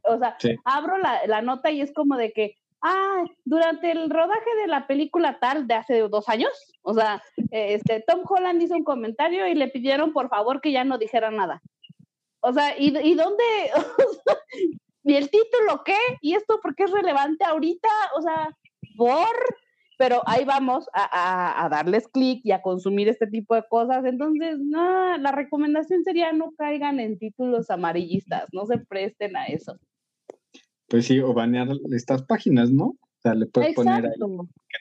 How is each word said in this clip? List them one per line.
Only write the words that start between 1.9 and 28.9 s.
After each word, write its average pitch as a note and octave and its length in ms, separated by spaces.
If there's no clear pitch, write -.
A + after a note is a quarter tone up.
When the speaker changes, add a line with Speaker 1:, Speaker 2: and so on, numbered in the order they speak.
Speaker 1:
como C#4+ 240
de A3+ 140
que, G#3+ 240
"Ah, F#4+ 420
durante E4 480
el D#4+ 180
rodaje G#4 520
de G4+ 60
la C#4+ 200
película D4 520
tal C4 280
de A#3 80
hace A3+ 320
dos G#3 220
años", C4 220
o G#3+ 100
sea, G#3+ 280
eh, G#3 220
este, A3 340
"Tom F4+ 200
Holland F4+ 340
hizo E4+ 140
un E4+ 80
comentario D4 640
y F4 80
le C4+ 120
pidieron C#4 460
por C4 160
favor A#3+ 320
que D4+ 100
ya B3+ 140
no C4 120
dijera A3 340
nada". F#3+ 300
O B3 120
sea, C#4+ 260
¿y, C#4 180
y D#4 180
dónde? G4+ 280
<laughs> B4 1080
¿Y C#4+ 120
el C#4+ 140
título A4 560
qué? G4+ 120
¿Y D4+ 140
esto G#4+ 260
por E4 140
qué F#4+ 100
es F4 60
relevante D#4+ 540
ahorita? E4 440
O D#4+ 40
sea, D#4+ 280
¿por? D4+ 380
Pero B3 300
ahí A#3+ 180
vamos C4 480
a, G3+ 120
a, F3+ 600
a D#3 40
darles D#3+ 400
clic B3+ 340
y G#3 80
a F#3+ 100
consumir F#3+ 460
este G#3+ 200
tipo A3 280
de A3 140
cosas. A#3+ 360
Entonces, D4+ 540
no, F4 580
la C#4 140
recomendación D4+ 720
sería E4+ 300
no D#4+ 240
caigan C#4+ 420
en A3 180
títulos A#3 520
amarillistas, F3 840
no G3 140
se A#3 140
presten G3 580